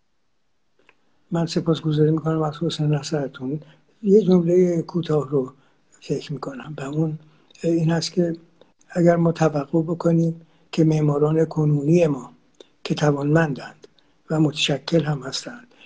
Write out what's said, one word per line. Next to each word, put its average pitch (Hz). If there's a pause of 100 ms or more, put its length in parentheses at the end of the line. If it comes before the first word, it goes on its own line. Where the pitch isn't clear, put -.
(1300)
من 170
سپاسگزاری 156
می‌کنم 160
از 151
حسن 156
نظرتون. 143 (440)
یه 208
جملهٔ 175
کوتاه 151
رو 131 (480)
فکر 151
می‌کنم 135
و 147
اون 156 (420)
این 165
هست 165
که 170 (540)
اگر 170
ما 165
توقع 156
بکنیم 165 (300)
که 165
معماران 151
کنونی 156
ما 131 (520)
که -
توانمندند 147 (420)
و 156
متشکل 151
هم 143
هستند، - (180)